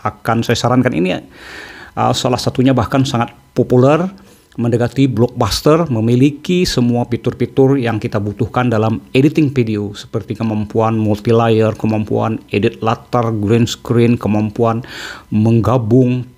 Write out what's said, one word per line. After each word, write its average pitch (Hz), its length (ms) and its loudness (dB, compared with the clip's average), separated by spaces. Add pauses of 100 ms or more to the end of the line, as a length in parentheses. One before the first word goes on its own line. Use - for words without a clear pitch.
akan 113 400 -2
saya 117 80 0
sarankan 123 400 2
ini, 180 240 -2
eh, - 960 -6
salah 123 240 0
satunya 127 320 0
bahkan 131 320 0
sangat 117 320 -2 (160)
populer, 131 560 2 (500)
mendekati 120 540 0
blockbuster, 120 840 0
memiliki 135 720 0
semua 120 400 0
fitur-fitur 127 720 0
yang 113 240 -2
kita 117 160 -6
butuhkan 107 560 -2
dalam 110 400 0
editing 143 400 2
video, 107 400 -2
seperti - 400 -10
kemampuan 110 640 -2
multi-layer, 110 800 2
kemampuan 110 720 -2
edit 110 320 -2
latar, 117 560 -2
green 110 320 2
screen, 117 480 0
kemampuan 107 640 -2 (480)
menggabung, 117 960 2 (140)